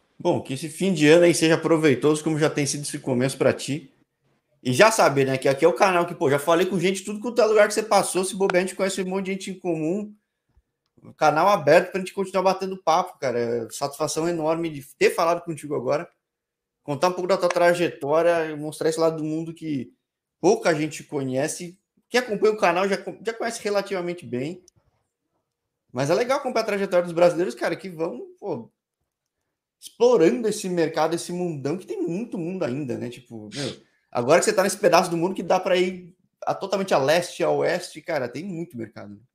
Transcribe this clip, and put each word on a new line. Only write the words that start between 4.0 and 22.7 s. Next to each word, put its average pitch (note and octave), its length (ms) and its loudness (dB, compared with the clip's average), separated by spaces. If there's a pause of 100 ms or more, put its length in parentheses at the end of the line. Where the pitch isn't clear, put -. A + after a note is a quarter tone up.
E B2+ 100 0
já G3 180 8
sabe, C#3 320 4
né, C3 140 0
que C#3 100 -2
aqui C#3 160 2
é D#3+ 40 6
o F3 60 6
canal F3 340 2
que, F3 80 -10
pô, D3+ 140 0
já C#3+ 100 2
falei E3+ 260 2
com F#3 140 -2
gente, F#3+ 240 -2
tudo G#3 160 -8
quanto A#3+ 220 0
é A3 40 6
lugar G#3+ 220 6
que G#3 60 -8
você A3 100 -2
passou, F#3+ 420 0
se F#3 100 -8
bobear, F#3 280 2
a - 20 -2
gente F#3 100 -8
conhece G3 260 -4
um F#3+ 60 -6
monte F#3 180 -4
de F#3+ 80 -6
gente F#3+ 180 -8
em F#3 80 -14
comum. F3 560 -4 (880)
O A#2 100 -20
canal D#3 340 4
aberto F3+ 440 4
pra F#3+ 80 -6
gente F#3 140 -8
continuar F#3 300 -4
batendo F#3+ 380 -2
papo, E3+ 380 0
cara. A#2+ 200 -2
É A#2 300 -4
satisfação D3+ 580 -4
enorme E3 420 -2
de D3 120 -12 (140)
ter - 160 4
falado E3+ 320 0
contigo D3+ 320 -8
agora. C#3 340 -4 (720)
Contar D3 260 0
um F3+ 40 0
pouco F3+ 140 -4
da F#3 100 2
tua F3 120 0
trajetória E3+ 960 2
e D#3 100 -8
mostrar D3+ 340 -4
esse E3 100 -2
lado D#3+ 180 2
do D3+ 60 -6
mundo D#3+ 300 -6
que D3 400 -8 (460)
pouca F#3+ 340 2
gente D3+ 300 -4
conhece. D3 720 -6 (320)
Quem A#3+ 100 0
acompanha G#3+ 340 0
o G#3+ 40 -6
canal F#3+ 320 2